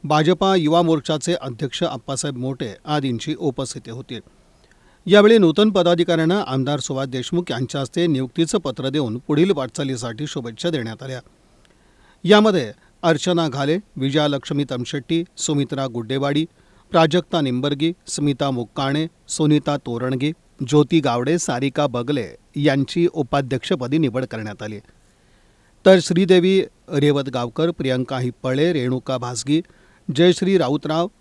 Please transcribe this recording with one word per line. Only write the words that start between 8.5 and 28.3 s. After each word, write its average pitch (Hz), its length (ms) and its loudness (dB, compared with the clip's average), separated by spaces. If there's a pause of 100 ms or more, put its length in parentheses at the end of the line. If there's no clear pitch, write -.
पत्र 135 320 -4
देऊन 131 280 -2
पुढील 156 380 2
वाटचालीसाठी 127 720 -6
शुभेच्छा 120 420 -6
देण्यात 113 340 -6
आल्या. 131 160 -10 (1040)
यामध्ये 190 480 4 (320)
अर्चना 165 440 2
घाले, 143 300 0 (180)
विजयालक्ष्मी 143 760 -2
तमशेट्टी, 139 520 -4 (140)
सुमित्रा 139 500 -2
गुड्डेवाडी, 135 580 -2 (460)
प्राजक्ता 170 500 2
निंबर्गी, 143 520 -2 (140)
स्मिता 143 440 -2
मुक्काणे, 139 560 -4 (200)
सुनीता 151 500 0
तोरणगी, 127 540 -4 (380)
ज्योती 151 300 4
गावडे, 127 380 0
सारिका 139 500 -2
बगले 120 380 -4 (300)
यांची 147 580 0
उपाध्यक्षपदी 135 840 -2
निवड 131 280 -2
करण्यात 107 380 -10
आली. 104 160 -10 (1040)
तर 190 160 10
श्रीदेवी 185 600 4 (280)
रेवतगावकर, 139 840 0
प्रियंका 127 480 -4
हिप्पळे, 131 540 -2